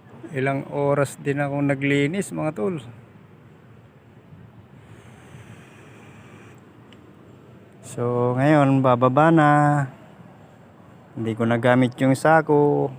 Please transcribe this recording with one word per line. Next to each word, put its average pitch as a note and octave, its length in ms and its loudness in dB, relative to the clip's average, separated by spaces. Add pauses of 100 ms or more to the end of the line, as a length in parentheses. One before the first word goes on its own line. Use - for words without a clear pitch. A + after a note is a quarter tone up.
(280)
Ilang C#3 400 -6
oras C#3+ 480 -2
din C#3+ 240 -6
ako C#3+ 240 -4
naglinis, C#3+ 720 -2
mga D#3 160 -6
tol. G3 240 -6 (4000)
So, B2 540 -4
ngayon, C#3 480 2
bababa C3 480 4
na. D3+ 180 4 (1700)
Hindi A2+ 160 -4
ko A2+ 160 -2
nagamit B2 500 2
yung C3+ 140 2
sako. D3 840 2